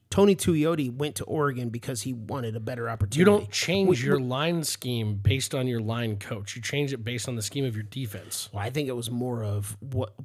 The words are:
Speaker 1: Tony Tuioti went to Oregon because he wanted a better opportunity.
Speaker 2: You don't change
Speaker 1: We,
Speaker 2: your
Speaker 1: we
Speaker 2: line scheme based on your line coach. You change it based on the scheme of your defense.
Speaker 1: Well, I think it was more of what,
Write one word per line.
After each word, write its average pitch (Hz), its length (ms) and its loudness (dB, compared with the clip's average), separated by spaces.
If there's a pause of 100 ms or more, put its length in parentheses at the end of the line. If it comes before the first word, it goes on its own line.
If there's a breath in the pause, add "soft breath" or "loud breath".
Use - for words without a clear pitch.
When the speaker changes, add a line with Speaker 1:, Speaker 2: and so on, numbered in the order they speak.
Speaker 1:
Tony 202 260 8
Tuioti 156 560 2
went 139 260 -2
to - 80 -6
Oregon 131 440 0
because 117 320 -6
he 131 120 -4
wanted 117 420 -6
a 123 40 -6
better 117 300 -4
opportunity. 110 300 0
Speaker 2:
You 185 60 8
don't 202 260 6
change 185 500 2
Speaker 1:
We, 131 60 0
Speaker 2:
your 143 100 6
Speaker 1:
we 131 60 0
Speaker 2:
line 151 400 0
scheme 117 520 -2
based 135 380 0
on 127 140 0
your 120 140 0
line 113 360 -2
coach. 101 380 -8
You 117 80 -10
change 139 300 0
it 117 100 -6
based 120 240 -6
on 127 80 -4
the 110 80 -4
scheme 139 220 -2
of 117 100 -2
your 107 80 -4
defense. 104 680 -8
Speaker 1:
Well, 101 120 -4
I 117 80 -4
think 143 160 -2
it 127 80 -2
was 117 160 -4
more 123 320 -2
of 101 380 -4
what, - 320 -4 (120)